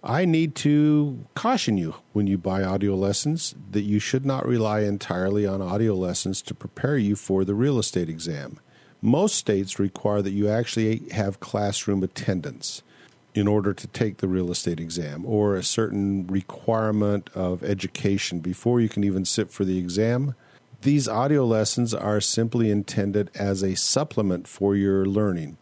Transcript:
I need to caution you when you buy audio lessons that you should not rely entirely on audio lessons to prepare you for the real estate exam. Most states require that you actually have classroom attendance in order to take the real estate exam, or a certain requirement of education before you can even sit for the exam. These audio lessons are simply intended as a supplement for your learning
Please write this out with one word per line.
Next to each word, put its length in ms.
I 200
need 340
to 760
caution 440
you 180
when 140
you 100
buy 260
audio 320
lessons 600
that 100
you 180
should 260
not 220
rely 340
entirely 640
on 160
audio 320
lessons 480
to 100
prepare 420
you 200
for 280
the 120
real 240
estate 280
exam. 520
Most 340
states 440
require 420
that 100
you 160
actually 640
have 300
classroom 640
attendance 800
in 160
order 240
to 140
take 320
the 100
real 200
estate 300
exam, 460
or 320
a 60
certain 640
requirement 1080
of 300
education 720
before 400
you 80
can 160
even 220
sit 260
for 140
the 120
exam. 560
These 260
audio 360
lessons 480
are 280
simply 500
intended 640
as 260
a 140
supplement 720
for 260
your 320
learning 560